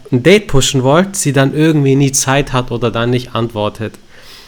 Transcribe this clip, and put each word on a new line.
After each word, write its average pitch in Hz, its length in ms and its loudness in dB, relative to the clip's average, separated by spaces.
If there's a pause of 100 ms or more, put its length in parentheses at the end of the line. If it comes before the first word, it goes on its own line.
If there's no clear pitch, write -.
(100)
ein 127 120 0
Date 196 240 4
pushen 135 360 0
wollt, 175 340 0
sie 143 160 -2
dann 139 200 2
irgendwie 147 440 2
nie 139 160 2
Zeit 139 420 -2
hat 123 160 -4
oder 120 200 -2
dann 117 200 -2
nicht 123 240 -4
antwortet. 107 600 -6 (540)